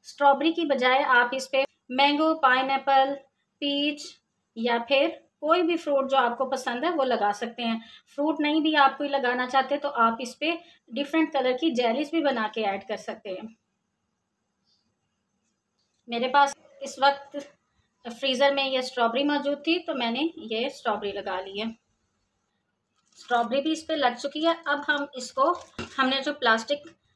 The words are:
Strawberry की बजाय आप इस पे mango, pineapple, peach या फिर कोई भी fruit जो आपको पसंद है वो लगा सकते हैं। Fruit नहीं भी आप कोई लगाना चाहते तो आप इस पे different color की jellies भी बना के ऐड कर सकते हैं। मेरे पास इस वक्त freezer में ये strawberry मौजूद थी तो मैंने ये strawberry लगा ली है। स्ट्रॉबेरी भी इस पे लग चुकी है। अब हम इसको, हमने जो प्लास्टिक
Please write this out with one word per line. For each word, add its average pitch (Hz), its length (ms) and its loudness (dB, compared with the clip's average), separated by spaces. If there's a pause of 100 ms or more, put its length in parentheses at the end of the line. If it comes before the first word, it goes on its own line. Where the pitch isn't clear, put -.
Strawberry 285 500 4
की 330 120 -2
बजाय 262 400 2
आप 247 280 4
इस 262 140 -6
पे 269 160 0 (280)
mango, 294 440 2
pineapple, 269 760 2 (480)
peach 285 420 -2 (540)
या 233 240 0
फिर 285 280 2 (320)
कोई 320 200 4
भी 339 160 2
fruit 277 300 0
जो 269 100 2
आपको 240 300 2
पसंद 254 380 -4
है 349 60 2
वो 294 120 0
लगा 214 300 0
सकते 233 300 -8
हैं। 226 180 -2 (260)
Fruit 294 340 -2
नहीं 294 220 2
भी 311 120 0
आप 269 220 4
कोई 285 120 -4
लगाना 247 380 0
चाहते 269 300 0
तो 285 120 -4
आप 226 320 2
इस 233 140 -10
पे 330 220 -2 (340)
different 311 420 0
color 254 200 2
की 320 200 0
jellies 247 380 0
भी 330 120 0
बना 233 260 0
के 226 140 -6
ऐड 196 240 -4
कर 208 120 -6
सकते - 320 -12
हैं। 220 160 -10 (2500)
मेरे 233 220 -4
पास 285 260 4 (260)
इस - 180 -12
वक्त 277 380 2 (680)
freezer 269 480 0
में 277 120 0
ये 262 180 -2
strawberry 240 420 0
मौजूद 285 420 -2
थी 330 140 2
तो 311 140 -6
मैंने 247 360 -2 (160)
ये 226 240 -4
strawberry 202 420 -4
लगा 190 280 -6
ली 196 180 -10
है। 226 100 -4 (1500)
स्ट्रॉबेरी 240 440 0
भी 311 100 -2
इस 311 120 -4
पे 320 120 -4
लग 247 220 0
चुकी 302 240 -6
है। 330 140 2 (100)
अब 285 220 -2
हम 285 200 -2 (100)
इसको, 269 340 0 (420)
हमने 269 280 0
जो 285 140 -4
प्लास्टिक 233 480 0 (320)